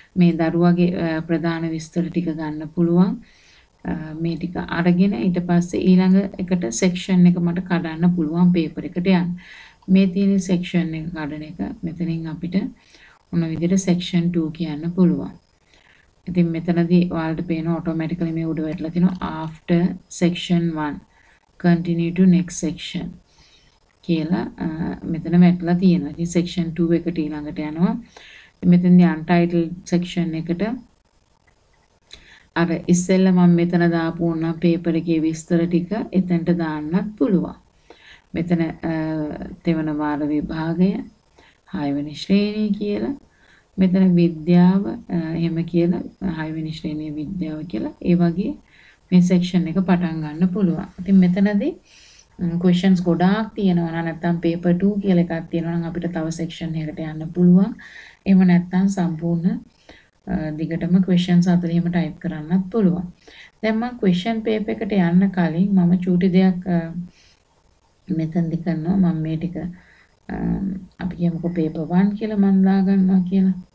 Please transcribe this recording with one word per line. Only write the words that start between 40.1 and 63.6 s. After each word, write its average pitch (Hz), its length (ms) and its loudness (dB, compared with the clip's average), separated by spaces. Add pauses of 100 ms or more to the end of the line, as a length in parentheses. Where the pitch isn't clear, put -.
විභාගය, 160 640 -2 (800)
හයවෙනි 147 460 -6
ශ්‍රේණිය 208 560 0
කියලා. 208 440 -4 (640)
මෙතන 185 380 4
විද්‍යාව, 175 720 4
අ, - 320 -6 (140)
එහෙම 165 320 -2
කියලා, 175 380 0 (320)
හයවෙනි 156 380 -8
ශ්‍රේණියේ 156 440 -8
විද්‍යාව 156 500 -8
කියලා. 247 340 -8
ඒ 175 160 2
වගේ 175 360 0 (600)
මේ 180 100 6
සෙක්ෂන් 180 460 2
එක 160 100 -4
පටන් 175 440 0
ගන්න 156 280 -2
පුළුවන්. 180 460 -2
ඉතින් 196 200 0
මෙතනදී, 202 560 4 (680)
ම්, 170 200 -2
ක්වෙස්චන්ස් 180 440 4
ගොඩාක් 185 500 2
තියෙනවා 170 380 0
නම්, 165 140 -4
නැත්නම් 170 340 -2
පේපර් 170 340 0
ටූ 196 260 2
කියලා 185 240 2
එකක් 165 260 -6
තියෙනවා 170 280 -4
නම් 170 60 -4
අපිට 165 280 -6
තව 160 180 -4
සෙක්ෂන් 165 460 -8
එකකට 156 240 -8
යන්න 156 320 -10
පුළුවන්. 180 400 6 (500)
එහෙම 190 200 6
නැත්නම් 185 460 4
සම්පූර්ණ, 170 720 -2 (680)
අ, 156 240 -4
දිගටම 165 500 0
ක්වෙස්චන්ස් 180 460 4
හතළිහම 170 400 2
ටයිප් 165 320 -2
කරන්නත් 160 500 -4
පුළුවන්. 180 360 2 (520)
දැන් 220 200 -2